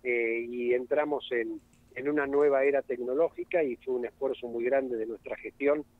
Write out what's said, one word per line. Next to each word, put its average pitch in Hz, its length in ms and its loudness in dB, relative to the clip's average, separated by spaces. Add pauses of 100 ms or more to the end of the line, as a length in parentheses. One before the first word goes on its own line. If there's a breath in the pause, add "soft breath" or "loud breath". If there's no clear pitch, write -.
eh, 117 440 0
y 120 240 -2
entramos 139 600 0
en, 110 280 -2 (360)
en 135 120 -4
una 147 200 0
nueva 139 360 4
era 139 160 4
tecnológica 147 840 0
y 123 120 -2
fue 131 180 -4
un 120 120 -2
esfuerzo 127 400 -4
muy 117 180 -4
grande 131 320 0
de 110 100 -2
nuestra 107 300 -10
gestión 143 480 -2 (160)